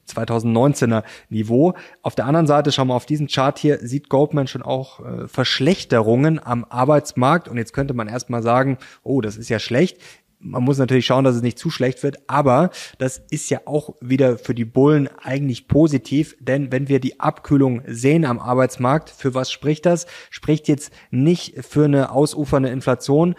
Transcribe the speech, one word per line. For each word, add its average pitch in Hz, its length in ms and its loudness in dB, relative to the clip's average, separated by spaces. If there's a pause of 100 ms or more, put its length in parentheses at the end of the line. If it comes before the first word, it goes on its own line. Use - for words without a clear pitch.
zweitausendneunzehner 117 1000 0 (280)
Niveau. 117 440 2 (280)
Auf - 120 -6
der 110 120 -4
anderen 156 200 2
Seite, 147 240 2
schauen 131 180 0
wir 127 60 0
auf 123 120 -4
diesen 151 200 -2
Chart 139 320 -2
hier, 147 240 2
sieht 127 260 -6
Goldman 143 380 0
schon 127 160 -10
auch, 131 380 -6
äh, 120 260 -12 (220)
Verschlechterungen 131 960 2
am 120 240 -4
Arbeitsmarkt. 139 800 2
Und 117 80 -8
jetzt 117 160 -6
könnte 139 220 -4
man 113 120 -4
erstmal 117 360 -6
sagen, 127 340 2 (260)
oh, 131 200 -2
das 107 160 -6
ist 113 100 -14
ja 110 100 0
schlecht. 139 380 0 (440)
Man - 220 -6
muss 135 140 2
natürlich 131 300 2
schauen, 131 180 2
dass 127 120 2
es 117 60 -4
nicht 120 160 -2
zu 165 120 -4
schlecht 131 320 -4
wird, 139 160 -4 (100)
aber 143 400 2 (300)
das - 320 -6
ist - 180 -8
ja - 160 -4
auch - 380 -6
wieder 127 340 2
für - 180 -6
die 117 120 -4
Bullen 139 420 4 (120)
eigentlich 135 460 -6
positiv, 147 720 0
denn 131 320 -4
wenn 135 180 -4
wir 135 120 2
die 127 180 -6
Abkühlung 135 680 0
sehen 135 380 0
am 123 140 -2
Arbeitsmarkt, 127 720 -2
für 127 240 -6
was 131 160 -4
spricht 156 360 -4
das? 170 200 0 (240)
Spricht - 380 -4
jetzt 147 240 -2 (180)
nicht 139 540 0
für 147 220 2
eine 139 260 2
ausufernde 139 560 0
Inflation, 139 720 0